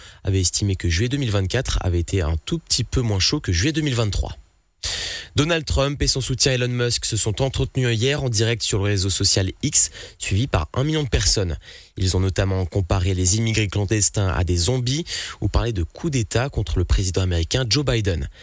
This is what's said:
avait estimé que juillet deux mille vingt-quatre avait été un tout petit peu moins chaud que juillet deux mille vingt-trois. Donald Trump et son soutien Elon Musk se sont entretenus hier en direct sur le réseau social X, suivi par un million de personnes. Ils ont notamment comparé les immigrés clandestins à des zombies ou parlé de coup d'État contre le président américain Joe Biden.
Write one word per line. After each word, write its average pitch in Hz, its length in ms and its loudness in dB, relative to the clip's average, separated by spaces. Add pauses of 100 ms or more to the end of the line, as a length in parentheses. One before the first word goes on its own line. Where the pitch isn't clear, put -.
(220)
avait 95 180 0
estimé 95 360 0
que 90 120 -2
juillet 90 200 0
deux 135 80 -2
mille 127 160 -2
vingt-quatre 101 480 0
avait 87 180 0
été 87 240 -2
un 80 220 0
tout 165 160 -4
petit - 240 -2
peu - 160 -2
moins 104 200 0
chaud 147 200 0
que 98 120 -2
juillet 104 200 2
deux 156 80 -2
mille 143 160 0
vingt-trois. 107 400 -2 (1000)
Donald 156 280 2
Trump 139 380 0
et 143 60 2
son 139 120 2
soutien 131 320 2
Elon 123 160 0
Musk 120 360 0
se - 120 0
sont 107 240 0
entretenus 127 560 0
hier 135 280 0
en 127 40 -2
direct 113 360 0
sur 107 140 0
le 98 60 0
réseau 98 260 2
social 95 420 2 (100)
X, - 300 2 (260)
suivi 110 300 0
par 78 260 0
un 127 80 0
million 151 220 0
de 123 40 -4
personnes. 101 480 2 (400)
Ils 90 200 2
ont 92 40 4
notamment 95 460 0
comparé 95 480 0
les 92 220 2
immigrés 110 320 0
clandestins 101 580 0
à 85 160 0
des 87 140 0
zombies 127 480 0 (360)
ou - 60 0
parlé 117 260 0
de 90 120 -2
coup - 260 -6
d'État 123 380 0
contre - 300 -2
le 90 60 2
président 95 380 2
américain 90 460 0
Joe 139 160 0
Biden. 104 440 0 (140)